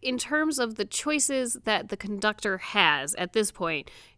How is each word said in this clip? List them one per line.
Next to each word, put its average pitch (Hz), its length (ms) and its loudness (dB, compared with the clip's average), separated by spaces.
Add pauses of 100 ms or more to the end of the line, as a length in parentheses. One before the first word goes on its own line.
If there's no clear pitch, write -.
in 254 160 -2
terms 302 400 0
of 226 160 -2
the 208 100 -2
choices 269 800 0
that 214 240 0
the 196 80 -6
conductor 202 600 -2
has 151 560 4
at 175 180 -4
this 214 180 2
point, 160 380 -4 (280)